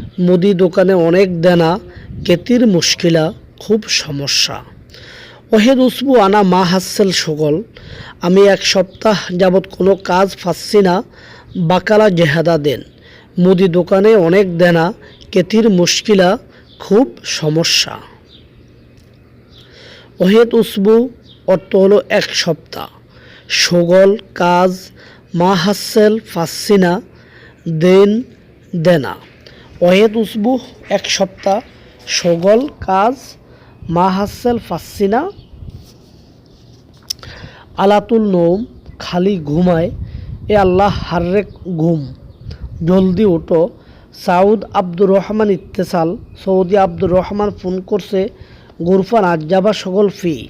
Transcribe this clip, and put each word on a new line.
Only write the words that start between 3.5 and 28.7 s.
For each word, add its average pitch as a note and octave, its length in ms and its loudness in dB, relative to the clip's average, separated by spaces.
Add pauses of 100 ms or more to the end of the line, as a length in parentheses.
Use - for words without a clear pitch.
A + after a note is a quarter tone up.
খুব G#3+ 300 -2
সমস্যা। - 680 -6 (960)
ওহেদ A#3 260 4
উসবু C4 380 0
আনা G3+ 260 4
মা F#3 220 2
হাসছেল F#3 480 -2
সকল, D3+ 420 -2 (680)
আমি F#3 280 4
এক F#3+ 180 2
সপ্তাহ F#3+ 500 0 (160)
যাবৎ F#3 340 2
কোনো F#3 260 0 (180)
কাজ F#3+ 180 2 (140)
পাচ্ছি F3 400 -2
না, F3+ 120 2 (600)
বাকারা F#3 540 2
জেহাদা E3 480 0
দেন, C#3+ 220 -4 (580)
মুদি F#3 300 4
দোকানে F#3+ 480 2
অনেক F#3 300 2 (120)
দেনা, E3+ 260 2 (460)
কেতির G#3 400 2
মুশকিলা, F3+ 580 2 (500)
খুব A3+ 280 2 (180)
সমস্যা। - 720 -2 (2250)
ওহেদ A3 360 4
উসবু A3 400 2 (520)
অর্থ F#3 300 -2
হলো G3 220 4 (100)
এক G3+ 260 -2
সপ্তাহ। - 540 -6 (600)
সগল F3 640 2 (240)
কাজ, F3+ 380 0 (600)
মা F3 200 0
হাসেল G#3 580 0 (220)
পাচ্ছি E3+ 440 -2
না, F3+ 140 2 (880)
দেন F#3+ 280 6 (640)